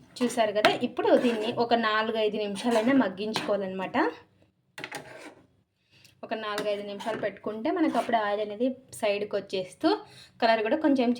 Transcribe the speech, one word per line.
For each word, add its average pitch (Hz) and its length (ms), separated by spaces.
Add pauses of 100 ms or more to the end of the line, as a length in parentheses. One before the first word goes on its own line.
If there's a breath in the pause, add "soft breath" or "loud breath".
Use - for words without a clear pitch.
(180)
చూసారు 226 400
కదా, 214 120 (160)
ఇప్పుడు 403 240 (140)
దీన్ని 226 260 (140)
ఒక 233 100 (140)
నాలుగైదు 220 560
నిమిషాలైనా 220 500 (100)
మగ్గించుకోవాలన్నమాట. 190 920 (2250 soft breath)
ఒక - 80 (120)
నాలుగైదు 208 460
నిమిషాలు 202 320
పెట్టుకుంటే 220 540
మనకు 294 220
అప్పుడు 233 260
ఆయిల్ 208 180
అనేది 208 240 (340)
సైడ్కి 208 380
వచ్చేస్తూ 196 500 (520 loud breath)
కలర్ 226 240
కూడా 269 200
కొంచెం 262 340